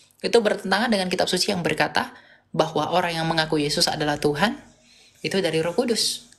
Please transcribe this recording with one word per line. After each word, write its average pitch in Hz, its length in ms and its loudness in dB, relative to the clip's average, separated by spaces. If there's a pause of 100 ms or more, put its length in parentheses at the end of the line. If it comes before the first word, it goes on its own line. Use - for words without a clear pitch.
(240)
Itu 190 160 4
bertentangan 202 480 0
dengan 190 240 0
kitab 185 160 0
suci 190 240 0
yang 190 80 -2
berkata 156 560 0 (400)
bahwa 156 400 0
orang 175 240 0
yang 160 80 -2
mengaku 160 320 0
Yesus 151 240 0
adalah 147 320 0
Tuhan, 160 400 0 (640)
itu - 240 -4
dari 160 160 0
Roh 170 160 -4
Kudus. - 640 -2